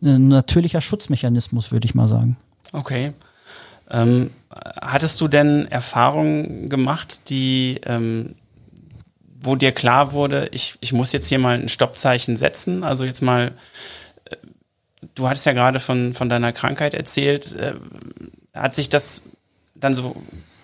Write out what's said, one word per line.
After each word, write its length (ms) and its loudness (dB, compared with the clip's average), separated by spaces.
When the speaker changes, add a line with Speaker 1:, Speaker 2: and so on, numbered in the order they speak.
Speaker 1:
ein 260 6
natürlicher 540 4
Schutzmechanismus, 920 -2
würde 140 0
ich 100 -2
mal 120 4
sagen. 280 2
Speaker 2:
Okay. 400 -6
Ähm, 400 2
hattest 400 0
du 60 2
denn 400 4
Erfahrungen 1040 0
gemacht, 600 -4
die, 560 -2
ähm, 500 -4
wo 140 0
dir 160 2
klar 400 2
wurde, 400 -2
ich, 300 -6
ich 120 -6
muss 180 0
jetzt 160 -2
hier 120 2
mal 180 2
ein 120 -4
Stoppzeichen 680 0
setzen? 460 -2
Also 220 -2
jetzt 160 -6
mal, 320 2
äh, 100 -16
du 120 -2
hattest 200 -2
ja 60 6
gerade 260 4
von, 340 -2
von 160 -4
deiner 220 0
Krankheit 420 -2
erzählt. 640 -2
Äh, 200 -8
hat 220 -4
sich 140 -4
das 320 0
dann 220 -2
so 200 -6